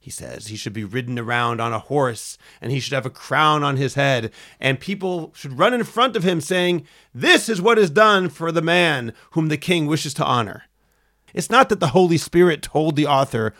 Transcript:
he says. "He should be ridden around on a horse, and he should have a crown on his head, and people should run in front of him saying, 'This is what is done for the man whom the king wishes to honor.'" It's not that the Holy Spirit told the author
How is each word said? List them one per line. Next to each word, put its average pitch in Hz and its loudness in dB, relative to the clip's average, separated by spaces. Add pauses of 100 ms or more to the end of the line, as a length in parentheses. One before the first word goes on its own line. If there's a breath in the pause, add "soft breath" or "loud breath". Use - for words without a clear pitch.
he - -16
says. - -14
"He 107 -12
should 104 -8
be 107 -8
ridden 123 -6
around 117 -2
on 113 -2
a 110 -4
horse, 131 -4 (240 soft breath)
and 117 -6
he 139 -2
should 131 -6
have 131 -4
a 127 -6
crown 151 0
on 143 0
his 135 -4
head, 135 0 (260 loud breath)
and 131 -2
people 180 -6
should 135 -12
run 220 4
in 233 0
front 240 0
of 175 -2
him 180 2
saying, 180 0 (280 soft breath)
'This 262 2
is 202 -2
what 220 4
is 196 4
done 190 4
for 165 -6
the 165 2
man 160 0 (200 soft breath)
whom 160 0
the 151 -2
king 170 0
wishes 151 -2
to 156 -4
honor.'" 120 -2 (720)
It's - -6
not 269 4
that 202 0
the 156 0
Holy 170 4
Spirit 170 2
told 156 -2
the 147 2
author 135 0